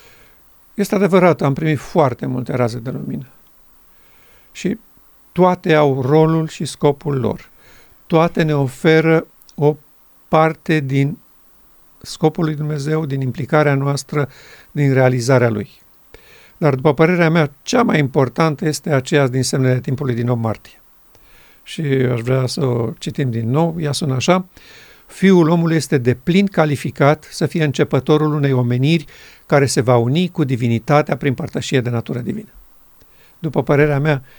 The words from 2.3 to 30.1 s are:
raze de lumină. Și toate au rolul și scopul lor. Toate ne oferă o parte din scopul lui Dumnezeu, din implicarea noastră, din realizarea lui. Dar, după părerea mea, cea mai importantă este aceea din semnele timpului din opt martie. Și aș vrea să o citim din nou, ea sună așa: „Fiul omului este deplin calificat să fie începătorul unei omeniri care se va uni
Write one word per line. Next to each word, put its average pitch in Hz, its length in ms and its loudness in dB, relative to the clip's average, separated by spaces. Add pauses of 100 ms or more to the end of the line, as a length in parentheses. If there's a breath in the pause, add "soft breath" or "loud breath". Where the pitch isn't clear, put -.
raze 120 240 -2
de 120 120 -10
lumină. 139 360 -10 (1300 soft breath)
Și 208 260 -6 (540)
toate 180 420 2
au 139 280 2
rolul 160 460 2
și - 160 -10
scopul 143 560 -2
lor. - 300 -6 (560 soft breath)
Toate 170 360 0
ne 151 120 0
oferă 160 720 2 (280)
o 151 220 0 (520)
parte 160 520 0
din 139 380 -2 (840)
scopul - 420 -4
lui 156 100 -2
Dumnezeu, 151 520 -4
din 135 140 -6
implicarea 143 540 0
noastră, 139 540 -4 (420 loud breath)
din 143 220 0
realizarea 127 580 2
lui. 104 200 -6 (840 loud breath)
Dar, 147 180 0
după 131 200 0
părerea 165 360 2
mea, 160 200 2 (120)
cea 247 200 0
mai 240 160 0
importantă 143 640 0
este 156 280 -4
aceea 139 360 0
din 127 140 -2
semnele 127 380 0
timpului 127 340 -4
din 120 140 -2
opt 120 120 -2
martie. - 400 -8 (840 soft breath)
Și - 180 -12 (320)
aș 117 80 -2
vrea 127 260 0
să - 180 -4
o 120 340 -2
citim 131 320 -4
din 113 200 -4
nou, 160 300 0
ea 143 120 -4
sună 135 220 -4
așa: 175 320 0 (600 loud breath)
„Fiul 180 420 4
omului 165 280 2
este 156 220 0
deplin 131 480 0
calificat 151 840 0
să - 160 -4
fie 160 180 -2
începătorul 151 720 0
unei 143 180 0
omeniri 127 520 0 (420 loud breath)
care 143 200 4
se - 140 -2
va 113 160 4
uni 143 340 0